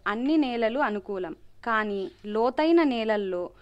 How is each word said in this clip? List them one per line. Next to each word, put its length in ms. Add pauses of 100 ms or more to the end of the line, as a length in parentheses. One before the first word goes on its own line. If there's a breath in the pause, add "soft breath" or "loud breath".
అన్ని 300
నేలలు 440
అనుకూలం, 560 (280)
కానీ 460 (160)
లోతైన 560
నేలల్లో 680 (120)